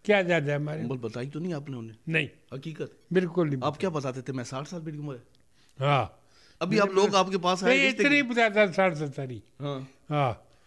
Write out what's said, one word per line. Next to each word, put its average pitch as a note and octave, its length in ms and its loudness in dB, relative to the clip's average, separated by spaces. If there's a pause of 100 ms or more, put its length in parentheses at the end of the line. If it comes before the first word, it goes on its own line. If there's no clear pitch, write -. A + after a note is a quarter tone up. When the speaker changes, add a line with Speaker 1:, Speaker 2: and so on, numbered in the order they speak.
Speaker 1:
"क्या G3+ 160 4
ज्यादा D#3+ 320 0
है C#3+ 60 -2
हमारी?" D3+ 240 -6
Speaker 2:
उम्र C3 140 -4
बताई A#2+ 300 -8
तो D3+ 120 -10
नहीं F3 140 -6
आपने C#3+ 240 -8
उन्हें? A2+ 180 -12 (140)
Speaker 1:
नहीं। D#3 200 0 (240)
Speaker 2:
हकीकत? D3 380 -10 (220)
Speaker 1:
बिल्कुल F3 360 2
नहीं C3+ 140 -2
Speaker 2:
आप D3 140 -2
क्या F#3+ 120 -2
Speaker 1:
बताई। C#3 220 -4
Speaker 2:
बताते C3 200 -8
थे, C3 40 -4
"मैं B2 80 -6
साठ C#3 240 -8
साल F3 140 -12
मेरी D#3 160 -10
उम्र D3 180 -10
है"? A#2 80 -18 (560)
Speaker 1:
हाँ। C3+ 400 0 (420)
Speaker 2:
अभी F3+ 140 0
Speaker 1:
मैंने G3+ 160 4
Speaker 2:
आप F#3+ 40 2
लोग, G3+ 120 6
Speaker 1:
बोला, G3 120 4
Speaker 2:
आपके F#3+ 180 2
पास F3+ 260 0
आए A#3 60 4
Speaker 1:
नहीं, C4+ 160 6
Speaker 2:
रिश्ते B3+ 180 2
Speaker 1:
इतनी C#4+ 120 6
Speaker 2:
के C#4+ 80 4
Speaker 1:
बताता, A3 480 4
साठ, F#3 220 2
सत्तर C#3+ 380 -6
ही। A2 120 -12 (180)
Speaker 2:
हाँ। C#3 280 -8 (200)
Speaker 1:
हाँ। C#3 360 0 (220)